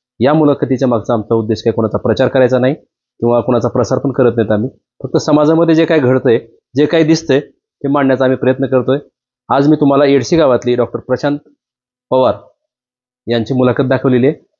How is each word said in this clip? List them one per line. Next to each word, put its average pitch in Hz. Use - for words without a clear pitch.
या 139
मुलाखतीच्या 139
मागचा 117
आमचा 113
उद्देश 110
काही 113
कोणाचा 113
प्रचार 123
करायचा 127
नाही 131
किंवा 120
कोणाचा 120
प्रसार 123
पण 135
करत 120
नाहीत 110
आम्ही. 110
फक्त 135
समाजामध्ये 160
जे 165
काय 160
घडतंय, 127
जे 147
काही 160
दिसतंय, 151
ते -
मांडण्याचा 135
आम्ही 131
प्रयत्न 131
करतोय. 131
आज 139
मी 156
तुम्हाला 143
येडशी 139
गावातली 123
डॉक्टर 117
प्रशांत 143
पवार 127
यांची 117
मुलाखत 127
दाखवलेली 127
आहे. 160